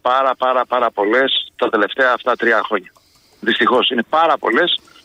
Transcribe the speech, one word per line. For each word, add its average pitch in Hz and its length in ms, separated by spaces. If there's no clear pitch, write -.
πάρα, 131 360
πάρα, 127 280
πάρα 120 240
πολλές 117 680
τα 120 120
τελευταία 113 440
αυτά 120 240
τρία 113 300
χρόνια. 101 260
Δυστυχώς, 117 500
είναι 117 180
πάρα 156 300
πολλές 151 420